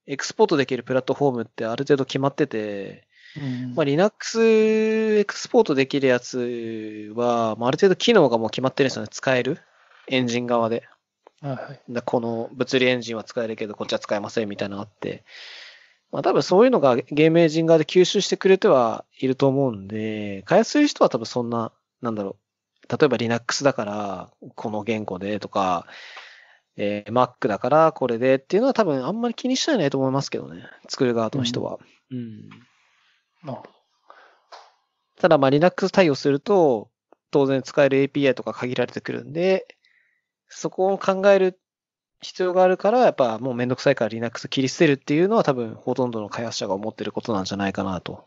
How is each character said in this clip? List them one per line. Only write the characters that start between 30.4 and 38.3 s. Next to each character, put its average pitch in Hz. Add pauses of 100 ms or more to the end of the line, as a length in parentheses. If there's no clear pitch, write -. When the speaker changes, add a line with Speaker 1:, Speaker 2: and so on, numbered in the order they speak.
Speaker 1:
ね。 85 (240)
作 -
る 120
側 113
の 135
人 117
は。 92 (320)
Speaker 2:
う 127
ん。 127
Speaker 1:
う -
ん。 107 (960)
Speaker 2:
な 139
る 104
ほ -
ど。 - (1500)
Speaker 1:
た 185
だ 156
ま 135
あ 131
Linux 180
対 180
応 135
す 143
る 143
と、 147 (400)
当 139
然 135
使 -
え 139
る 135
エ 139
ー 135
ピ 143
ー 139
ア -